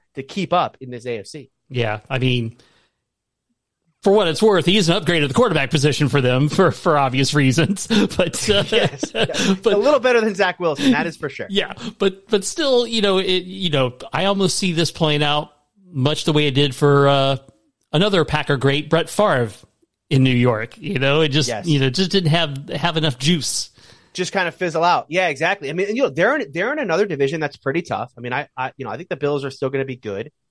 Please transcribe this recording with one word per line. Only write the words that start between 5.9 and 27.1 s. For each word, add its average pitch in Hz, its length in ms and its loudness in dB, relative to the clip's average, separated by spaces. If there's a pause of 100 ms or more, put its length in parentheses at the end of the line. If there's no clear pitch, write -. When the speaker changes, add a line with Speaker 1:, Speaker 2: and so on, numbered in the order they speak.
Speaker 2:
for 143 120 2
them 127 280 2
for, 170 220 4
for 156 260 0
obvious 135 380 0
reasons. 143 520 2
<laughs> 208 300 0
But, - 320 -2
uh, 202 200 2
Speaker 1:
Yes, - 420 -2
Speaker 2:
<laughs> - 20 -20
but 202 600 0
Speaker 1:
a 208 40 4
little 262 240 4
better 240 200 4
than 220 140 0
Zach 180 260 -2
Wilson, 143 320 2
that 160 140 2
is 165 100 -8
for 147 120 -8
sure. - 220 -10
Speaker 2:
Yeah, 190 240 -2 (240)
but, 190 300 -2
but 202 160 0
still, 262 420 0
you 226 160 -2
know, 196 160 2
it, 185 260 -2
you 185 260 -6
know, 131 240 0 (180)
I 170 140 -2
almost 196 300 0
see 185 160 -2
this 160 200 0
playing 151 320 0
out 147 260 -2 (400)
much 147 340 -2
the 170 80 2
way 151 140 2
it 139 60 0
did 139 220 2
for, 143 340 4
uh, 139 280 2 (560)
another 185 320 2
Packer 147 320 0
great, 139 320 0
Brett 160 220 0
Favre 135 420 2 (580)
in 131 120 4
New 131 120 4
York. 120 440 0
You 202 220 -10
know, 143 220 2
it 156 60 2
just, 139 200 0
Speaker 1:
Yes. 113 180 -6
Speaker 2:
you 147 140 2
know, 135 100 2
just 180 220 -2
didn't 180 180 0
have, 151 380 -2
have 165 280 -4
enough 151 220 -2
juice. 147 520 -2 (440)
Speaker 1:
Just 180 180 -6
kind 185 160 -2
of 160 60 -8
fizzle 165 300 -2
out. 165 240 2
Yeah, 180 200 0
exactly. 156 420 -4
I - 20 -8
mean, 196 240 -4
you 277 80 0
know, 185 60 0
they're 190 260 0
in, 147 160 -8
they're 196 200 -4
in 302 60 -6
another 196 280 0
division 143 340 -2